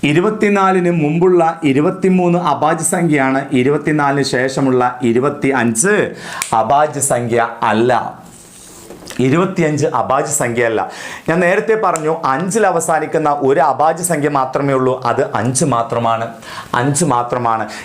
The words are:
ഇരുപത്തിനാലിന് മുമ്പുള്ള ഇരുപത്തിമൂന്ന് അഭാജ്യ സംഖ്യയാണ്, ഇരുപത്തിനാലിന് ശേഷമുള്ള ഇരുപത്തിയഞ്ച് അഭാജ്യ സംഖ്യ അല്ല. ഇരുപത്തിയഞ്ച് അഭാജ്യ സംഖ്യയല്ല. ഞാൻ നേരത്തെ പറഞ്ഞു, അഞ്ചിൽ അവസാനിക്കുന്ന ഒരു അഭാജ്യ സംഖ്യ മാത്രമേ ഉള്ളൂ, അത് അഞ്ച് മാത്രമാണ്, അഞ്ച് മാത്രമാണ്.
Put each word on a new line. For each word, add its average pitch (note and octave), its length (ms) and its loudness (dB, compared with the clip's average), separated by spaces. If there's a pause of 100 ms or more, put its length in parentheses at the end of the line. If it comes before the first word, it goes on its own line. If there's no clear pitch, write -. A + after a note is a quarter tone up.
(100)
ഇരുപത്തിനാലിന് F#3+ 800 2 (100)
മുമ്പുള്ള E3 580 2 (100)
ഇരുപത്തിമൂന്ന് F3 680 2 (160)
അഭാജ്യ D#3 400 0
സംഖ്യയാണ്, C#3+ 480 2 (180)
ഇരുപത്തിനാലിന് C#3+ 720 0
ശേഷമുള്ള C3 480 0 (280)
ഇരുപത്തിയഞ്ച് C3 840 0 (680)
അഭാജ്യ C#3+ 380 2 (120)
സംഖ്യ A#2+ 360 0 (240)
അല്ല. A#2 200 2 (1300)
ഇരുപത്തിയഞ്ച് D3+ 680 0
അഭാജ്യ C3+ 460 -2
സംഖ്യയല്ല. A#2 580 0 (380)
ഞാൻ E3 120 0
നേരത്തെ G3+ 340 2
പറഞ്ഞു, E3 500 0
അഞ്ചിൽ F3 420 0
അവസാനിക്കുന്ന D#3 760 0
ഒരു C#3 200 2
അഭാജ്യ D#3+ 440 0
സംഖ്യ D3+ 240 0
മാത്രമേ C#3 460 0
ഉള്ളൂ, B2+ 300 0
അത് A#2+ 300 0
അഞ്ച് B2 300 0
മാത്രമാണ്, A#2 640 -2 (460)
അഞ്ച് C#3 300 0
മാത്രമാണ്. A#2+ 640 -2 (160)